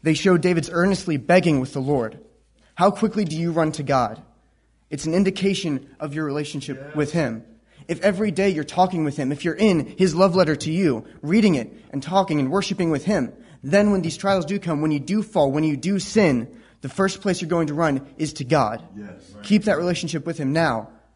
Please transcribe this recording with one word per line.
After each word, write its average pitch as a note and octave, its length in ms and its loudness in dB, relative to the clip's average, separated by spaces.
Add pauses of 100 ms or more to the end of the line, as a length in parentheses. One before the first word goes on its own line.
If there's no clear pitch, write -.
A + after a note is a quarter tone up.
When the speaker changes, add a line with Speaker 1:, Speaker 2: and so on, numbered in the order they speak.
Speaker 1:
they D#3+ 120 2
show F#3 220 4
David's E3 360 2
earnestly F3+ 440 0
begging E3 440 4
with C3 140 -6
the C#3+ 60 -4
Lord. C3 380 -2 (560)
How F#3 160 4
quickly G#3+ 340 -2
do D#3 120 -4
you E3 160 -2
run D#3+ 180 2
to D#3 140 -8
God? A#2+ 360 0 (680)
It's D3 140 -10
an D#3+ 80 -2
indication F#3 720 0 (140)
of D3 140 -8
your D#3 100 -4
relationship C#3+ 560 -6
Speaker 2:
Yes. - 160 -12
Speaker 1:
with D3 160 -2
him. B2+ 320 -2 (440)
If E3 120 -4
every G3+ 300 0
day F#3+ 180 0
you're D3+ 160 -2
talking F3+ 400 0
with C#3+ 140 -4
him, C3 140 -2
if - 120 -8
you're E3+ 80 0
in E3+ 460 2
his F#3 160 4
love F3+ 200 4
letter D#3 220 4
to D#3 160 -6
you, D#3+ 320 0 (160)
reading F#3 360 4
it A2+ 140 -6 (200)
and C#3 120 -8
talking F3+ 380 0
and C3 100 -2
worshiping F3+ 380 -2
with D3+ 160 -2
him, D#3+ 300 0 (280)
then G3+ 280 2
when G3 100 2
these D#3+ 160 -4
trials F#3+ 300 0
do G3 120 -4
come, E3+ 220 -2
when D#3 100 0
you D3 80 0
do F#3 240 -2
fall, C#3+ 300 0
when D3+ 100 0
you D3+ 140 0
do F#3+ 220 -2
sin, D3 500 2 (320)
the C#3 80 -10
first G3 320 -2
place F#3+ 220 -2
you're D#3+ 80 -6
going E3+ 160 0
to D3 80 -6
run D3 260 0 (160)
is D#3 160 -4
to C#3+ 120 -8
God. A#2+ 380 0 (140)
Speaker 2:
Yes. - 460 -18
Speaker 1:
Keep G3+ 220 2
that G3 120 2
relationship E3 480 -2
with E3 140 -6
him C#3+ 160 -2
now. B2+ 340 0 (280)